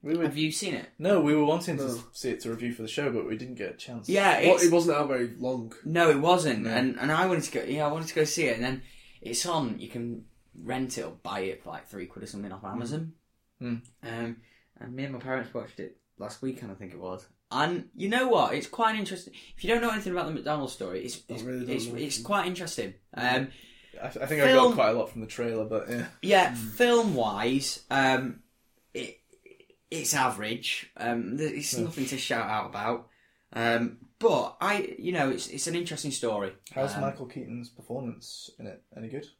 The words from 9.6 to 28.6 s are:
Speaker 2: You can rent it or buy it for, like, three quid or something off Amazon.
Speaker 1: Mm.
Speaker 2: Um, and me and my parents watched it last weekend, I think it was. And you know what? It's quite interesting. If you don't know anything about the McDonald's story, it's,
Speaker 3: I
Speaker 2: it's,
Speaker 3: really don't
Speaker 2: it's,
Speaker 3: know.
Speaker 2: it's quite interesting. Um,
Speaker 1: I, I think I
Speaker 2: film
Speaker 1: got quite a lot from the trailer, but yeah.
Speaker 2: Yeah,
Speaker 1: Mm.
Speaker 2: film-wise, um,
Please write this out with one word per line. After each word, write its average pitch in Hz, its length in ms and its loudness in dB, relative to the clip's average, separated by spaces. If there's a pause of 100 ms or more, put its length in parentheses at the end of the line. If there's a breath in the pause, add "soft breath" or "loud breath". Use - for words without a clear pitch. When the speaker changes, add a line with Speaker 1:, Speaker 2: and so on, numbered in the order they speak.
Speaker 2:
You 113 100 -12
can 117 360 -8 (380)
rent 127 340 -4
it 113 80 -6
or 82 60 -10
buy 90 300 -8
it 95 220 -6
for, 87 60 -14
like, - 180 -12
three 95 200 -12
quid 98 160 -14
or 101 40 -12
something 101 240 -10
off 98 120 -14
Amazon. 123 500 -6 (480)
Speaker 1:
Mm. 120 200 -6 (220)
Speaker 2:
Um, 117 340 -6 (420 soft breath)
and 117 160 -12
me 135 100 -6
and 135 80 -8
my 123 60 -8
parents 131 340 -6
watched - 260 -10
it - 180 -12 (200)
last - 240 -12
weekend, 127 300 -8
I 95 40 -12
think 90 180 -14
it 78 60 -16
was. 92 260 -10 (280)
And 160 420 0
you 196 140 -4
know 254 180 2
what? 165 280 4
It's 147 120 -4
quite 220 300 0
interesting. 190 360 -8 (220 loud breath)
If - 80 -10
you 190 60 -2
don't 233 120 4
know 233 100 0
anything 196 220 -2
about 175 120 -2
the 151 80 -4
McDonald's 147 400 -2
story, 92 320 -6
it's, 120 120 -8 (120)
Speaker 3:
I 120 40 -8
Speaker 2:
it's, 113 100 -8
Speaker 3:
really 127 220 -6
don't 127 100 -2
Speaker 2:
it's, 113 120 -2
Speaker 3:
know. 120 80 -8
Speaker 2:
it's 139 260 -4
quite 185 260 0
interesting. 160 460 -6 (200)
Um, 127 360 0 (520 loud breath)
Speaker 1:
I, - 60 -10
I - 20 -6 (160)
think 151 160 2
I 139 60 8
Speaker 2:
film 254 240 10
Speaker 1:
got - 40 2
quite 113 140 6
a 113 40 4
lot - 180 0
from 113 100 -10
the 107 60 -8
trailer, 113 380 -4
but 107 240 -4
yeah. 120 160 -4 (160)
Speaker 2:
Yeah, 185 320 6
Speaker 1:
Mm. 120 40 -6
Speaker 2:
film-wise, 131 1300 2
um, 131 480 2 (540)